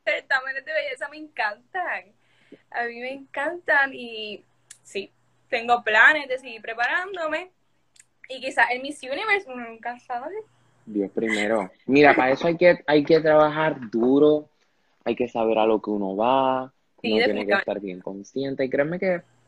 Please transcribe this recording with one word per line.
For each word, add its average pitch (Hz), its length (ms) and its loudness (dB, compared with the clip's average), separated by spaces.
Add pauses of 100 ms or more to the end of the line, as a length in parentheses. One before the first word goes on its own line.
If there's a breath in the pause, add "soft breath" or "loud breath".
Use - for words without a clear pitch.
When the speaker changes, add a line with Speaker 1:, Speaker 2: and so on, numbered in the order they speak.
Speaker 1:
certámenes 269 600 -2
de 311 80 -10
belleza 285 360 -4
me 302 100 -16
encantan. 247 840 -6 (680 soft breath)
A 240 140 -6
mí 233 160 -8
me 254 120 -8
encantan 277 840 -2
y 220 480 -12 (400)
sí, - 280 -10 (380)
tengo 233 340 0
planes 262 460 4
de 254 100 -6
seguir 240 240 -14
preparándome 320 880 -4 (800)
y 262 120 -12
quizás 240 300 0
en 247 120 -4
Miss 285 200 -12
Universe, 381 500 -2
uno 247 160 -12
nunca 233 320 -12
sabe. 269 360 -10 (500)
Speaker 2:
Dios 101 260 -4
primero. 107 580 -2 (160)
Mira, 143 280 6
para 127 180 2
eso 135 160 -2
hay 165 80 0
que, 175 300 6
hay 151 180 4
que 160 160 6
trabajar 151 680 2
duro, 143 580 4 (560)
hay 120 100 -2
que 120 140 -4
saber 113 300 0
a 110 80 4
lo 110 140 2
que 104 100 -8
uno 98 260 -4
va, 131 560 0 (280)
Speaker 1:
Sí, 240 120 -6
Speaker 2:
uno 214 40 2
tiene 226 80 4
que - 40 2
Speaker 1:
definitivamente. 196 320 0 (100)
Speaker 2:
estar 101 100 -4
bien 92 200 -10
consciente. 131 640 -6
Y 127 60 -4
créeme 147 280 -2
que 185 240 -2 (260)